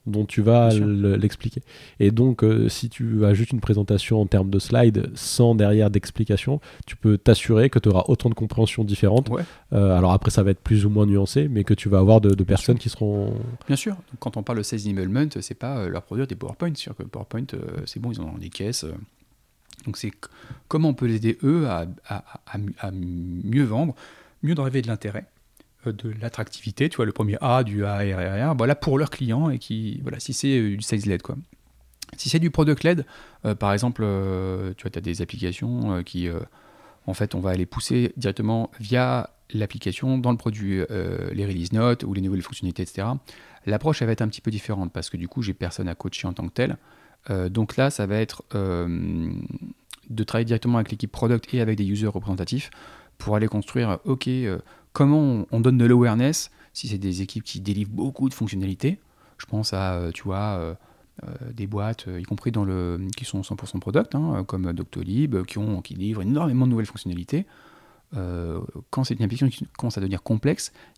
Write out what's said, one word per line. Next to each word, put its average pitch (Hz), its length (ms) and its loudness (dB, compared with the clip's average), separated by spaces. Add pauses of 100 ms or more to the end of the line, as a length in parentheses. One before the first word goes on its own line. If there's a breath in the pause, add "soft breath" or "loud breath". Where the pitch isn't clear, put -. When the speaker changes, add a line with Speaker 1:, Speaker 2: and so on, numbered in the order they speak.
Speaker 1:
dont 107 200 0
tu - 160 -2
vas 117 260 8
Speaker 2:
Bien 110 100 6
sûr. 104 80 4
Speaker 1:
le, 101 300 4
l'expliquer. 104 480 0 (360 loud breath)
Et 101 120 8
donc, 120 320 4
euh, 110 260 6
si 117 200 -4
tu 113 360 0
as 101 80 8
juste 110 200 2
une 117 80 0
présentation 104 600 2
en 101 60 4
termes 98 240 4
de 98 80 4
slides 113 560 4
sans 117 400 4
derrière 104 340 6
d'explication, 104 680 0 (260 loud breath)
tu - 100 -14
peux 107 220 6
t'assurer 117 540 6
que - 80 6
tu 107 100 4
auras 92 180 6
autant - 220 4
de 113 60 0
compréhensions 113 480 0
différentes. 104 460 4
Speaker 2:
Ouais. 151 140 -2 (300 loud breath)
Speaker 1:
Euh, 98 240 6
alors 90 140 6
après, 98 180 4
ça - 140 4
va 98 80 4
être 95 100 -2
plus 104 240 4
ou 104 40 4
moins 104 180 4
nuancé, 101 400 4
mais 110 160 2
que 107 100 4
tu - 160 0
vas 98 100 6
avoir 107 220 10
de, 104 80 6
de 98 60 6
Speaker 2:
Bien 95 100 2
Speaker 1:
personnes 101 300 4
Speaker 2:
sûr. 117 80 -4
Speaker 1:
qui 113 60 -2
seront 104 440 -2 (320)
Speaker 2:
Bien 139 120 0
sûr. 202 180 -4
Donc, 170 240 -18
quand - 180 -6
on 104 60 -4
parle 113 160 -4
de 104 40 -2
sales 110 220 -6
enablement, 104 440 0 (100)
c'est - 180 -10
pas, 131 200 -6
euh, 95 120 -4
leur 87 140 -6
produire 123 240 -4
des 117 80 -6
PowerPoint. - 400 -6
C'est - 80 -10
sûr - 120 -12
que - 60 -12
le - 80 -12
PowerPoint, 113 440 -8
euh, - 320 -8
c'est - 140 -10
bon, 120 120 -6
ils 107 80 -6
en 82 60 -8
ont 80 120 -10
des 85 120 -12
caisses, 104 340 -6
euh. 78 100 -10 (920)
Donc, 107 120 -6
c'est - 100 -8
c-, - 220 -14 (380 loud breath)
comment 160 220 2
on 143 60 2
peut 131 100 -2
les 113 120 2
aider, 110 260 0
eux, 147 240 2
à, 85 180 -2 (220)
à, 101 160 -8 (240)
à, - 100 -10 (220)
à 101 120 -6
mieux 90 760 -2
vendre, 123 280 0 (480 loud breath)
mieux 160 140 0
driver 135 260 -2
de 113 60 -4
l'intérêt, 107 400 -6 (580)
euh, 120 60 -2
de 107 200 -6 (100)
l'attractivité, 117 680 -4
tu - 60 -14
vois, 120 100 0
le 107 60 -2
premier 107 300 -2
A 131 220 2
du 104 220 -2
A 101 120 -2
R 98 520 -2
R - 20 2
R, 151 40 0
voilà, 123 180 4
pour 139 240 0
leurs 147 140 0
clients, 135 400 0
et 120 80 -2
qui, 110 420 -6
voilà, 131 180 -8
si 131 140 -8
c'est, 139 240 2
euh, 104 200 0
du 104 40 -8
sales-led, 101 400 0
quoi. - 140 -10 (800)
Si - 120 -8
c'est 165 100 2
du 170 100 2
product-led, 156 560 2 (380 loud breath)
euh, 107 100 0
par 101 200 0
exemple, 117 300 0
euh, 95 720 -2
tu - 80 -20
vois, - 80 -6
t'as 87 100 -8
des 87 200 -4
applications, 110 720 -4
euh, 90 100 -2
qui, 87 280 -4
euh, 82 100 -4 (680 soft breath)
en 95 80 -4
fait, - 220 -4
on 95 40 -4
va 92 120 0
aller 92 160 0
pousser - 500 0
directement 113 640 -2
via 123 560 0 (180)
l'application, 110 640 -2
dans 123 140 2
le 120 60 2
produit, 104 420 -2 (100)
euh, 87 440 -4
les 98 120 -4
release 90 280 -4
notes 120 300 2
ou 101 100 -4
les 98 80 -2
nouvelles 95 200 -2
fonctionnalités, - 420 -6
et 90 40 -10
cetera. 117 320 -4 (480 loud breath)
L'approche, 107 340 0
elle 120 60 -2
va 113 60 2
être - 80 -2
un 113 80 0
petit - 120 -12
peu 117 100 -4
différente 98 420 -6
parce - 180 -8
que 87 60 -8
du 85 100 -6
coup, 123 160 -6
j'ai 98 100 -4
personne 90 360 -6
à 82 60 -6
coacher - 320 -8
en 90 60 -4
tant 85 140 -8
que - 60 -10
tel. 120 240 -2 (520 soft breath)
Euh, 92 200 -2
donc 107 280 -4
là, 139 120 2
ça 107 160 -4
va 98 100 -2
être, 110 280 -4 (100)
euh, 85 760 -2 (800)
de 110 140 -2
travailler 117 220 -2
directement 117 320 0
avec 110 140 -2
l'équipe 110 200 -6
product 117 420 -2
et 127 80 2
avec 107 160 0
des 101 80 0
users 101 220 0
représentatifs 101 640 -4 (480 loud breath)
pour 104 180 -2
aller 107 120 2
construire, 107 420 -2
euh, 87 160 -2
OK, 131 220 -2
euh, 123 320 -2 (340 soft breath)
comment 147 260 6
on, 127 320 2
on 113 80 0
donne 127 180 6
de 120 80 6
l'awareness, 120 640 4 (220 soft breath)
si - 140 -10
c'est 107 100 -4
des 95 240 -2
équipes 98 220 -8
qui - 180 -10
délivrent 101 300 -4
beaucoup 135 380 -2
de - 40 -12
fonctionnalités. 101 680 -2 (380 soft breath)
Je - 80 -16
pense 107 280 -4
à, 95 220 -2
euh, 87 160 -4
tu - 120 -12
vois, 101 360 -4
euh, 82 160 -6 (480 soft breath)
euh, 120 300 -12
des 110 140 -8
boîtes, 104 400 -6
euh, 92 120 -8
y 90 40 -8
compris 104 280 -6
dans 107 140 -2
le, 90 340 -2 (180)
qui - 80 -10
sont 98 180 -6
cent 104 120 -8
pour 101 120 -12
cent - 120 -8
product, 131 360 -2
hein, 151 200 -2
euh, 95 80 -2
comme 92 300 -4
Doctolib, 98 640 -4
euh, 92 80 -2
qui - 140 -12
ont, 104 240 -4
qui - 120 -14
livrent 104 280 -6
énormément 131 440 2
de 127 60 2
nouvelles 113 140 0
fonctionnalités. 92 600 -6 (720 soft breath)
Euh, 87 460 -6 (300)
quand 135 120 -2
c'est 127 120 -4
une 113 80 -4
application 127 260 0
qui - 160 -8 (120)
commence 120 200 -4
à 101 40 -4
devenir 95 200 -4
complexe, 135 500 -2 (260 soft breath)